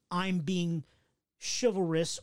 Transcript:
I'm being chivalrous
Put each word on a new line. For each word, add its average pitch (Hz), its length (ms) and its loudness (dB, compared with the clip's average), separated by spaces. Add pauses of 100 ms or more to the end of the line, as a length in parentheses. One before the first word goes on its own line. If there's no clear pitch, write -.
(120)
I'm 185 280 0
being 170 440 0 (560)
chivalrous 175 840 0